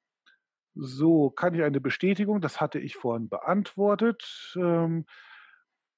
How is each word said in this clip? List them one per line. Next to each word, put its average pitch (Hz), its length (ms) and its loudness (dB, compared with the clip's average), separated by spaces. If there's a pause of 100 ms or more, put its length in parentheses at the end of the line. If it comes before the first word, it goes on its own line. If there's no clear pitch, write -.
(760)
So, 143 560 4
kann 175 240 -2
ich 165 80 0
eine 139 180 2
Bestätigung? 196 600 0
Das - 180 -4
hatte 151 180 -2
ich 135 180 -10
vorhin 117 340 -4
beantwortet. 202 1300 -2
Ähm, 165 500 0 (920)